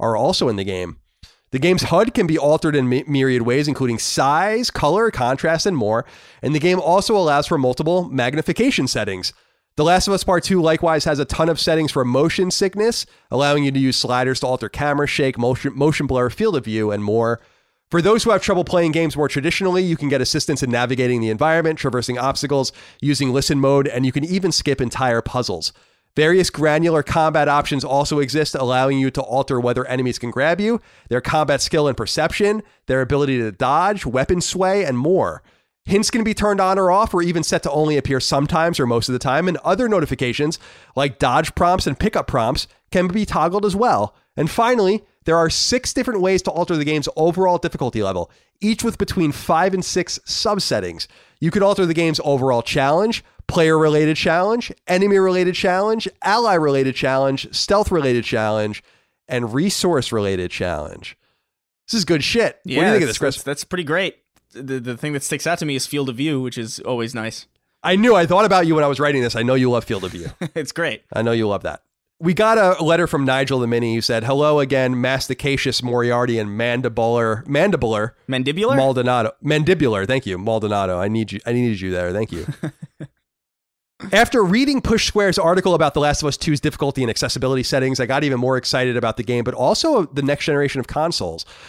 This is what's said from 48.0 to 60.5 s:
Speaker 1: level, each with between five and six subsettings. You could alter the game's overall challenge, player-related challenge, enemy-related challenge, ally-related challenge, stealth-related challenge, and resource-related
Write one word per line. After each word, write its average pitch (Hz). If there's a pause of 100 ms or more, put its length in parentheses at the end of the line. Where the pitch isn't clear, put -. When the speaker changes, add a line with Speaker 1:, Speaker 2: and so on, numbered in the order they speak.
Speaker 1:
level, 92 (300)
each 214
with 233
between 165
five 185
and 185
six -
subsettings. 110 (340)
You 160
could 202
alter 196
the 165
game's 165
overall 131
challenge, 160 (220)
player-related 156
challenge, 196 (160)
enemy-related 185
challenge, 202 (160)
ally-related 156
challenge, 135
stealth-related 156
challenge, 107 (420)
and 120
resource-related 117